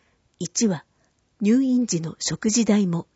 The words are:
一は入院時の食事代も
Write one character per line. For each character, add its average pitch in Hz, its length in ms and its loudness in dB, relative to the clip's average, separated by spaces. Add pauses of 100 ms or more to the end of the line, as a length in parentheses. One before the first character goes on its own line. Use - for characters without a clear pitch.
(400)
一 196 280 -2
は 180 180 -4 (560)
入 226 200 4
院 254 240 2
時 175 160 -4
の 160 180 -8
食 - 300 -4
事 220 160 2
代 202 220 2
も 170 280 -4